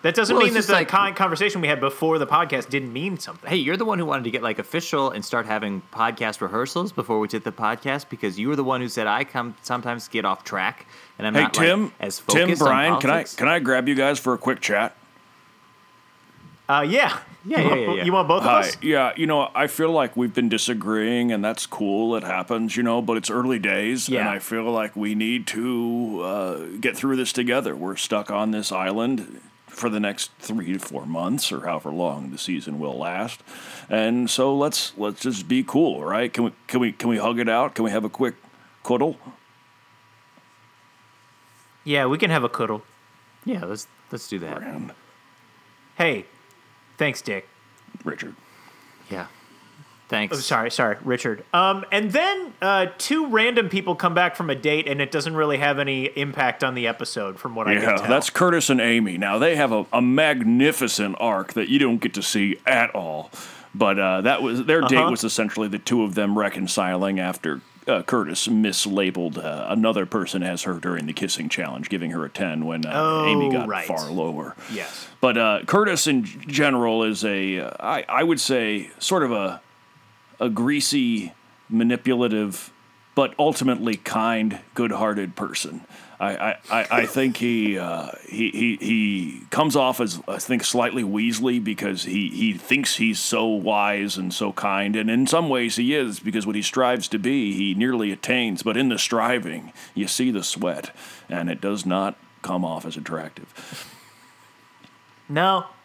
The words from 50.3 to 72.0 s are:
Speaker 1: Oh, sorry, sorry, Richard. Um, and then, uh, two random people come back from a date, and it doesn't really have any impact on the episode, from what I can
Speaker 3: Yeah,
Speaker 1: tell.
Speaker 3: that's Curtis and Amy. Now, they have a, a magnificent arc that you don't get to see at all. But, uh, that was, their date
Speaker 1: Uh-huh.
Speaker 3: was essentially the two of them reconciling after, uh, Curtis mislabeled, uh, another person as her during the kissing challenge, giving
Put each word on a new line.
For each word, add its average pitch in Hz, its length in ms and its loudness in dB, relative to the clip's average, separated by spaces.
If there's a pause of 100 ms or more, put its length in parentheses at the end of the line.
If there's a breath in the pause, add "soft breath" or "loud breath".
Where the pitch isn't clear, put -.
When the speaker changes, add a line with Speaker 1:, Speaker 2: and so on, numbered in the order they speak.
Speaker 1:
Oh, 135 40 -4
sorry, 117 320 0
sorry, 110 320 2
Richard. 123 400 -2 (100)
Um, 196 380 4
and 208 180 2
then, 359 500 0
uh, 190 260 4 (120)
two 302 300 0
random 226 400 4
people 185 260 -2
come 175 180 0
back 175 240 2
from 165 140 -4
a 131 60 0
date, 151 320 0
and 139 120 -2
it 135 120 0
doesn't 160 220 -2
really 147 240 2
have 143 200 2
any 135 280 0
impact 139 580 0
on 127 100 0
the 120 140 0
episode, 107 500 -6
from 120 160 -10
what 110 140 -2
I 101 60 4
can 104 80 2
Speaker 3:
Yeah, 107 140 4
Speaker 1:
tell. 107 120 -2
Speaker 3:
that's 139 200 4
Curtis 170 420 4
and 127 100 6
Amy. 113 380 4
Now, 101 200 0
they 160 180 4
have 139 160 2
a, 104 200 0
a 120 100 4
magnificent 123 1160 4
arc 101 340 0
that 110 140 0
you 135 100 4
don't 120 220 4
get 113 140 -2
to 98 80 -4
see 101 440 0
at 120 280 4
all. 80 360 -6 (420 loud breath)
But, 101 280 4
uh, 92 220 4
that 127 200 4
was, 123 220 0
their 160 160 4
date 131 180 6
Speaker 1:
Uh-huh. 165 140 6
Speaker 3:
was 117 100 -2
essentially 107 460 -2
the 101 100 -4
two 120 240 2
of 98 140 0
them 101 200 2
reconciling 95 840 0
after, 82 400 -4 (260)
uh, 90 160 2
Curtis 98 460 -2
mislabeled, 95 920 0
uh, 76 300 -6
another 104 380 2
person 92 360 -2
as 87 220 -4
her 92 160 -2
during 85 260 -4
the 78 60 -6
kissing 82 360 -4
challenge, 73 400 -6
giving 85 220 -4